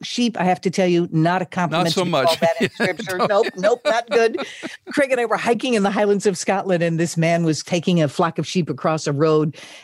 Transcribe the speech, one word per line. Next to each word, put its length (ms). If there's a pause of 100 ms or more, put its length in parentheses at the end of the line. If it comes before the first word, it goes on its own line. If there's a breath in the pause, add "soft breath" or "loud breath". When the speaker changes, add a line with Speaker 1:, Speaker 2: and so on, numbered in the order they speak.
Speaker 1:
Sheep, 380
I 60
have 160
to 100
tell 160
you, 240
not 320
a 20
compliment 440
Speaker 2:
Not 40
so 80
Speaker 1:
to 40
be 60
called 140
Speaker 2:
much. 140
Speaker 1:
that 200
in 100
Speaker 2:
<laughs> 20
Speaker 1:
Scripture. 480
Speaker 2:
No. 80
Speaker 1:
Nope, 280
nope, 300
not 240
good. 280 (560 loud breath)
Craig 180
and 100
I 40
were 120
hiking 380
in 80
the 80
highlands 340
of 140
Scotland, 420
and 180
this 160
man 280
was 180
taking 400
a 60
flock 320
of 80
sheep 200
across 380
a 80
road, 420 (280 loud breath)